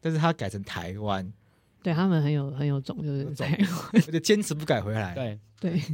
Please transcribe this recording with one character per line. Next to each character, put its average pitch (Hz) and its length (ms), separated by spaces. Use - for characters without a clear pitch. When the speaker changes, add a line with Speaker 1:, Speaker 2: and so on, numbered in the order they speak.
Speaker 1:
但 165 120
是 160 60
他 165 120
改 120 200
成 98 120
台 92 360
湾。 98 320
Speaker 2:
对， 170 120
他 175 120
们 165 160
很 143 80
有， 139 200
很 135 160
有 139 160
种， - 160
就 156 60
是 139 200
Speaker 1:
有 127 80
种。 - 140
Speaker 2:
台 143 120
湾。 180 360
Speaker 1:
而 220 60
且 160 200
坚 208 220
持 - 100
不 156 140
改 123 160
回 101 100
来。 101 220
Speaker 3:
对。 110 260
Speaker 2:
对。 170 240